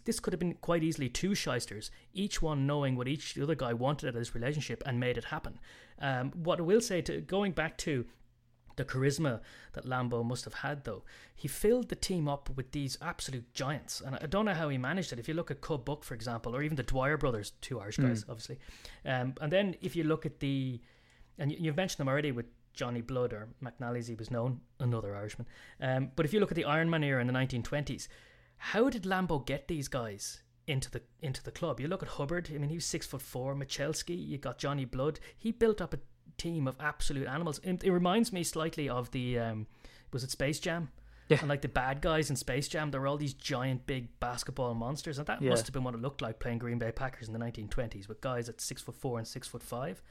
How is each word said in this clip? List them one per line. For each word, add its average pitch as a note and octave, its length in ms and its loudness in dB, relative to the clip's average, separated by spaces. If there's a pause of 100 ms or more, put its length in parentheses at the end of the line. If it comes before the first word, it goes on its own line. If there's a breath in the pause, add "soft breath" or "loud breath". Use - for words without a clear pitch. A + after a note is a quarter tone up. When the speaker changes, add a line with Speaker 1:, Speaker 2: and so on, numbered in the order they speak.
Speaker 1:
this - 160 0
could - 140 0
have E3+ 60 0
been F3 160 2
quite E3+ 280 2
easily D3+ 240 2
two F#3+ 260 2
shysters, A#2 560 -2 (220 soft breath)
each G3 300 0
one D3 240 4
knowing C#3+ 300 4
what B2 120 0
each C#3 240 -2
the - 100 -2
other D#3 120 4
guy B2+ 180 0
wanted C3+ 360 2
out A#2+ 60 -2
of A#2 60 -2
this A#2+ 140 -4
relationship C3 500 -2
and B2 160 2
made B2 160 2
it A2+ 80 -4
happen. C3+ 340 -6 (400 soft breath)
Um, C3+ 340 0
what E3+ 260 2
I F3 60 2
will G#3+ 180 8
say, F#3 180 2
to, D#3 220 0
going F#3+ 300 2
back D#3 260 -2
to C3 260 2 (720)
the C3 80 0
charisma C3+ 560 2 (320 loud breath)
that - 140 -8
Lambo B2 380 2
must A#2+ 200 -2
have - 100 -12
had, C#3 300 -4
though. G#2+ 180 -6 (320 soft breath)
He - 140 -6
filled A#3 400 4
the - 80 -4
team E3 320 0
up C#3+ 280 -2
with C3 160 -6
these C#3 300 -2
absolute C3+ 500 -6
giants, - 480 -4
and C#3 160 -4
I - 100 -6
don't G3 180 4
know G3+ 100 2
how D#3 140 0
he C3+ 100 0
managed C#3+ 340 0
it. A#2+ 60 -6
If A#2 100 -8
you D#3+ 60 0
look E3 160 -2
at - 100 -4
Cub C#3+ 240 -2
Buck, D3 200 -4
for C3 100 -6
example, A#2 400 -4
or C#3 80 0
even D#3 140 0
the C3 60 2
Dwyer C3+ 340 4
brothers, A#2+ 440 2
two A#2+ 200 -6
Irish G2+ 160 -8
guys, A#2+ 280 6
Speaker 2:
Mm. - 60 -12
Speaker 1:
obviously. A#2 280 -10 (460 loud breath)
Um, C3 360 0
and D3+ 120 0
then F#3+ 280 4
if F3+ 160 -4
you E3 80 2
look D#3 220 2
at - 140 -6
the, C3+ 400 0 (580 soft breath)
and C#3+ 140 2
you, - 80 -4
you've D#3 160 2
mentioned F#3 220 0
them C3+ 100 2
already C#3+ 240 2
with A#2+ 140 -2 (260)
Johnny A#2+ 280 -2
Blood, B2 320 0
or G#2+ 160 -8 (140)
McNally A#2+ 360 -4
as A#2 100 -6
he A#2 60 -4
was A2 160 -8
known, B2 300 0 (180)
another A2+ 380 0
Irishman. G#2+ 300 -6 (340 loud breath)
Um, C3 340 2
but D#3 120 4
if C3+ 80 0
you G#3 60 8
look G3 120 4
at D#3 40 0
the E3 100 2
Iron D#3+ 240 4
Man D#3+ 140 4
era C3+ 160 4
in A#2+ 60 2
the B2+ 60 2
nineteen C3 300 2
twenties, C#3 460 -2 (500 soft breath)
how A#3 320 4
did G#3 140 -2
Lambo F3+ 400 2
get C#3 240 -4
these D3+ 200 -2
guys A2 540 -4 (240)
into C3+ 240 0
the, C3 100 -6 (200)
into C3+ 220 -4
the C#3 80 -10
club? C#3 300 -2
You C#3+ 80 -2
look F#3 140 -2
at - 80 -6
Hubbard, D#3+ 440 -2
I C#3+ 40 -4
mean, C#3+ 120 0
he E3 60 -2
was E3+ 100 -4
six-foot-four, C3+ 680 -4
Michalski, D3 600 -2 (100)
you D3 120 -4
got C3 200 -6
Johnny C#3 260 0
Blood. C3 360 0 (160 loud breath)
He A3+ 160 -2
built A3 280 6
up E3+ 140 -4
a - 40 0 (400)
team E3 280 0
of C3 140 0
absolute D3 460 2
animals. D3 360 -2
It, F3+ 220 0
it F#3+ 80 6
reminds F3+ 400 6
me F3 100 0
slightly D#3+ 460 0
of B2 240 0
the, B2 260 0
um, A2 280 -2 (460 soft breath)
was C3 120 -2
it C3 60 -4
Space D3 280 0
Jam? E3+ 320 -2 (380 soft breath)
Speaker 2:
Yeah. D3 120 10
Speaker 1:
And, D3 80 -2
like, C#3+ 140 2
the C#3+ 60 -2
bad C3+ 340 0
guys D#3 280 2
in C3+ 60 0
Space C3 320 -2
Jam, D3+ 220 -2
there C3+ 100 -2
were C3+ 80 0
all D3 80 2
these C#3+ 180 -2
giant, B2+ 520 -2
big B2+ 340 -4
basketball B2 540 -2
monsters, C3 440 -4
and D3 80 -4
that - 160 0
Speaker 2:
Yeah. C3 80 6
Speaker 1:
must A#2 160 4
have - 60 -8
been C3 120 0
what B2 100 -2
it A#2 60 -4
looked C#3 220 -4
like A2 180 -4
playing A#2+ 180 0
Green A#2+ 200 -2
Bay A2+ 140 0
Packers B2+ 340 -4
in A2 60 -8
the A2+ 60 -4
nineteen A2+ 300 -6
twenties G#2+ 400 -2
with A2 120 -12
guys A#2+ 280 -2
at - 120 -10
six-foot-four - 580 -4
and A2+ 80 -4
six-foot-five. C3 840 -8